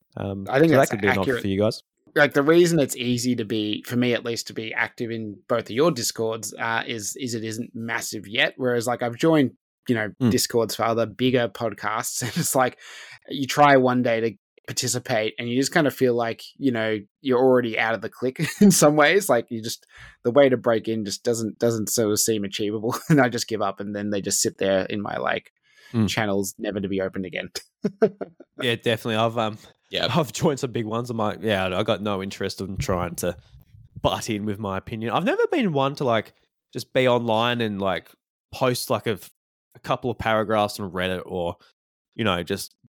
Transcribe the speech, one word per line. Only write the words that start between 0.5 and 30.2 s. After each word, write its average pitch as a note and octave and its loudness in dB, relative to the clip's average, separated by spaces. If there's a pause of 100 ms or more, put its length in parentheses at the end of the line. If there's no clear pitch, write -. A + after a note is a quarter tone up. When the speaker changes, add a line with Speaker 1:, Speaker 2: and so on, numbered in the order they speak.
Speaker 2:
think D#3+ 6
Speaker 1:
so C#3 6
Speaker 2:
that's C3+ 4
Speaker 1:
that A#2+ -2
could G2+ -6
be G#2 2
an B2+ 2
option G2 0
Speaker 2:
accurate. A#2 0
Speaker 1:
for G#2 -2
you G2 2
guys. G#2+ 0 (340)
Speaker 2:
Like, D3 4
the C#3+ 6
reason E3+ 6
it's C3 0
easy B2 0
to A2+ -2
be, G#2+ -2
for - -6
me B2 2
at A2 -2
least, A#2 -6
to A2 -14
be A2+ -8
active A2+ -4
in A2 -8 (120)
both A#2 0
of - -14
your C#3+ 2
Discords, A2+ -4
uh, A2+ -2
is, A2 -8
is B2 -6
it A2 -6
isn't A2 -8
massive A2+ -8
yet. B2+ -2
Whereas, A#2+ -2
like, A#2+ -2
I've A#2+ -4
joined, D#3 4 (360)
you B2 2
know, G#2+ -4
Speaker 1:
Mm. B2 4
Speaker 2:
Discords A2+ 0
for A2 -2
other A2+ 2
bigger A#2+ 0
podcasts, A2 -4
<laughs> - -
and A#2+ -6
it's D3+ -2
like, B2+ 2 (500)
you C3+ -6
try C#3+ 8
one B2+ 4
day A#2 0
to A2+ 0 (360)
participate A#2 -2
and A#2+ -8
you A#2+ -2
just C3+ 0
kinda C#3 2
feel B2 2
like, A#2 -4 (140)
you C3 0
know, A2 0 (220)
you're B2+ 2
already B2 4
out A2+ 0
of G#2 -4
the A2 -6
clique B2+ -6
<laughs> - -4
in G3+ 10
some D3+ 6
ways. E3 4
Like, A#2+ 2
you A2+ -6
just, A2+ -10 (380)
the A#2+ 2
way C#3 8
to B2+ 4
break A2 0
in A2 -2
just G2 -6
doesn't, A2+ -2
doesn't A2+ 0
sort G#2+ 2
of G#2 2
seem G#2+ 0
achievable. G#2+ -4
<laughs> - -4
And D3+ 6
I B2 6
just A#2 -4
give G#2+ -4
up, G2 -2
and G#2 -8
then G#2 -4
they G2+ -2
just G2 -2
sit - -2
there F#2+ 2
in G#2 -6
my, - -6
like, - -4 (400)
Speaker 1:
Mm. A2 2
Speaker 2:
channels G2+ -2
never G#2 -6
to F#2+ -4
be F#2+ -2
opened F#2+ -4
again. F#2 -10 (500)
<laughs> - - (640)
Speaker 1:
Yeah, A#2+ -2
definitely. A2+ -2
I've, A2+ -2
um, A2 -4 (320)
Speaker 3:
Yeah. F2 -2
Speaker 1:
<laughs> A#2 -2
I've D#3 0